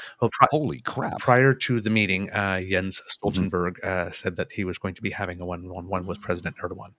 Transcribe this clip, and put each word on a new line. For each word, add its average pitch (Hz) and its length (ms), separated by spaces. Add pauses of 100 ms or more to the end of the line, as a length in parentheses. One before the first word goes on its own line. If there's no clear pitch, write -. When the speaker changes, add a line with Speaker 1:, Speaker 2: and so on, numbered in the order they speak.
(200)
Speaker 1:
Well, 117 100
pri-, - 220
Speaker 2:
Holy 147 280
crap." 151 380
Speaker 1:
prior 131 340
to 123 280
the 107 100
meeting, 98 400
uh, 98 300
Jens 92 400
Speaker 2:
Mm-hmm. - 400
Speaker 1:
Stoltenberg, 90 420
uh, 90 300
said 90 240
that - 160
he 101 120
was 90 140
going 92 160
to - 80
be 98 80
having 90 300
a 90 60
one-on-one 90 600
with 90 140
President - 380
Erdogan. 90 400